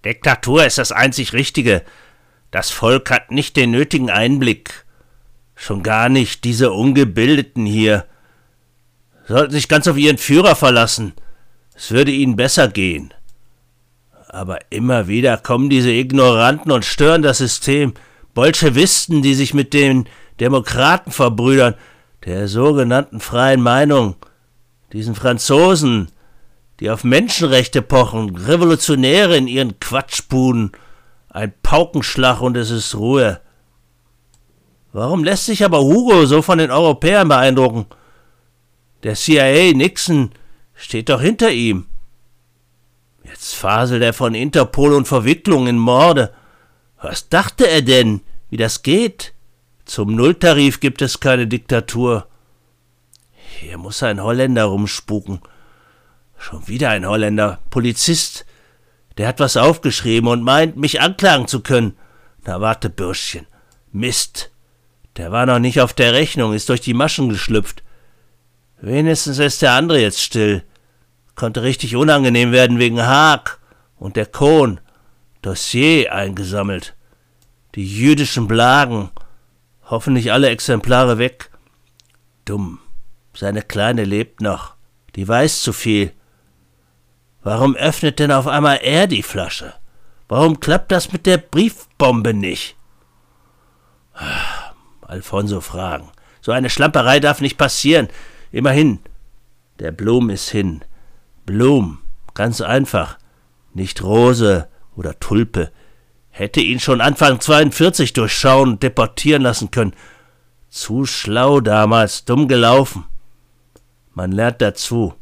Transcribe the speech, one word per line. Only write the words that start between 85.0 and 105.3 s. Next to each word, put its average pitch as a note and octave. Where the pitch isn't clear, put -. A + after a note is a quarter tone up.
Die G2
weiß C3
zu A2
viel. G#2
Warum A#2+
öffnet D3+
denn D3
auf C3+
einmal C#3+
er E3
die A2
Flasche? -
Warum D3+
klappt F3+
das F3
mit -
der F3+
Briefbombe B2+
nicht? G2
Alfonso G2
fragen. F2
So A2
eine B2+
Schlamperei C3+
darf C#3+
nicht C#3
passieren. C#3+
Immerhin, C3+
der D#2+
Blum A2
ist -
hin. F#2
Blum, G#2+
ganz A2+
einfach. G#2+
Nicht F#2+
Rose A2
oder F2
Tulpe. G2+